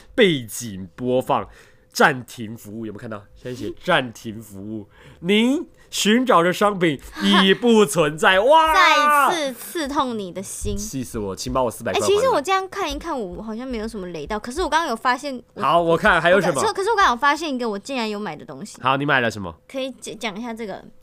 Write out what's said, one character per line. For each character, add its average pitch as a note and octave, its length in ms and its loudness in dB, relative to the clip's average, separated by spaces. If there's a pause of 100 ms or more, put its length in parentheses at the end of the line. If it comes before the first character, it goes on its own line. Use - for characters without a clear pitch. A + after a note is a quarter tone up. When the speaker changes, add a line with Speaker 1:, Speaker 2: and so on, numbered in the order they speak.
Speaker 1:
<laughs> - 160 -20
Speaker 2:
背 E3 300 4
景 G2 500 -10
播 B2+ 240 0
放、 B2 260 0 (460)
暂 C#3+ 320 2
停 A2+ 320 -12
服 G#2 200 -16
务， A2+ 100 -10
有 G#2 60 -10
没 G2 40 -14
有 - 20 -16
看 A#2+ 120 -14
到？ G2+ 120 -12 (120)
现 B2+ 200 -12
在 - 0 -
写 G#2 160 -10 (140)
暂 C#3+ 260 0
停 A2 300 -12
服 G2+ 180 -18
务， G#2 300 -10 (320)
您 A3+ 480 2 (220)
寻 A3+ 340 2
找 A#3 180 6
的 F3 80 2
商 G3+ 280 0
品 E3 200 0 (240)
已 G3 300 6
不 A3 320 6
存 D#3+ 320 0
在。 F#3+ 240 4
哇！ D#4 340 6
Speaker 1:
再 D4 800 4
次 - 0 -
刺 D4+ 340 -8
痛 C4 320 -4
你 F#3 140 -8
的 F3+ 100 -10
心。 - 320 -8
Speaker 2:
气 G3+ 300 -6
死 - 140 -10
我， G2 180 -6
请 B2+ 160 -8
把 C3 100 0
我 A#2+ 80 0
四 A2+ 140 -10
百 G2+ 80 -2
块 - 80 0
还 - 60 0
我。 - 40 4
Speaker 1:
哎， G4+ 60 4
其 - 20 2
实 C5 120 2
我 F#4 100 0
这 C#4+ 100 -4
样 F#4+ 200 -2
看 F#4+ 200 -6
一 C#4 80 -8
看， D#4+ 220 -8
我 F3 220 -10
好 A3 120 -10
像 B3 140 -10
没 B3 80 -6
有 G#3+ 100 -6
什 A3 140 -12
么 F3+ 60 -10
雷 E3 200 -10
到。 G#3+ 140 -6
可 A#3+ 100 -12
是 D4 120 -4
我 F#4 60 -2
刚 D4+ 120 0
刚 E4 80 -4
有 A#3 80 -4
发 B3 180 -2
现， C4+ 260 -8 (120)
我 - 80 -14
Speaker 2:
好， D#3+ 220 4
我 E3+ 120 2
看 F3+ 240 4
还 E3 120 4
有 F#3+ 100 6
什 F#3 80 0
么？ D3 100 0
Speaker 1:
我 A#2+ 60 2
刚-， G4+ 80 0
可 G4+ 100 -4
是 F#4+ 60 -2
我 A4+ 80 2
刚 G4+ 80 4
刚 B3+ 100 4
有 - 60 -4
发 C#4+ 160 2
现 D4 180 -6
一 B3 40 -4
个 A#3+ 100 -4
我 G3+ 100 -4
竟 C4+ 160 -10
然 A#3 140 -4
有 G#3 100 -6
买 G3 160 -10
的 - 120 -18
东 C#3+ 180 -16
西。 - 160 -18
Speaker 2:
好， C3 160 2
你 C#3 80 -2
买 C#3+ 160 4
了 A#2 100 2
什 G#2+ 100 -6
么？ F2 140 -8 (160)
Speaker 1:
可 C4+ 80 -10
以 C4+ 120 -6
讲， - 280 -14
讲 G#3 220 -8
一 - 20 -8
下 A#3+ 120 -10
这 A3+ 120 -12
个 F#3 160 -12 (200)